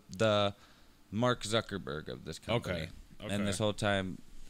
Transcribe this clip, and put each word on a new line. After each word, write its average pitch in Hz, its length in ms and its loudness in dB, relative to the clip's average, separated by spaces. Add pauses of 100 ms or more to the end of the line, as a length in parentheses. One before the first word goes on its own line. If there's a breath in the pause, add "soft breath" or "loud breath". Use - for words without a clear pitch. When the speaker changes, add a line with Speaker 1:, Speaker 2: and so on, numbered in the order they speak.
(100)
Speaker 1:
the 104 440 4 (560 soft breath)
Mark 117 340 2
Zuckerberg 87 640 -2
of 62 160 -10
this 80 140 -8
company. 107 440 0
Speaker 2:
Okay. 82 80 -6 (300)
Speaker 1:
And 104 120 -4
Speaker 2:
Okay. 101 120 0
Speaker 1:
this 101 140 0
whole 107 140 4
time, 98 480 0 (300)